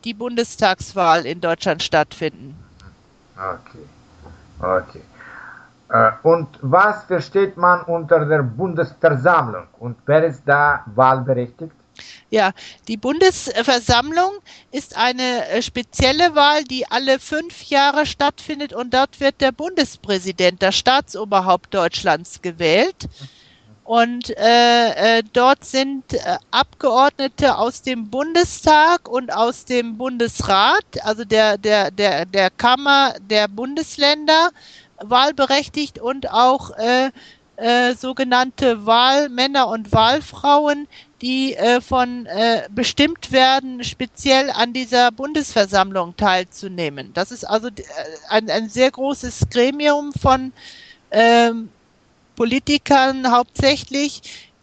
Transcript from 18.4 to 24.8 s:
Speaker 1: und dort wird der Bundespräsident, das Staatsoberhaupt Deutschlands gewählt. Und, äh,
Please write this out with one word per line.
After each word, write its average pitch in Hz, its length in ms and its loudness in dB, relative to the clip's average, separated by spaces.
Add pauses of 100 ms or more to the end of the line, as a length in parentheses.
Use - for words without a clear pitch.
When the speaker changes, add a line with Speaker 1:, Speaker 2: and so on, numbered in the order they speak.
Speaker 1:
und 240 220 -6
dort 262 240 0
wird 277 220 -2
der 262 100 2
Bundespräsident, 196 1120 -2
das 190 140 2
Staatsoberhaupt 202 1000 0
Deutschlands 170 640 -2
gewählt. 180 680 -2 (760)
Und, 233 540 -2
äh, 226 800 2